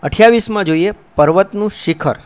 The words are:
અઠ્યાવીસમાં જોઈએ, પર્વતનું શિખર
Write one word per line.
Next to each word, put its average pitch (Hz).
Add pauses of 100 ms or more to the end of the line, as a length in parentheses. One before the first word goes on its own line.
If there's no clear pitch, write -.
અઠ્યાવીસમાં 214
જોઈએ, 165
પર્વતનું 196
શિખર 156 (100)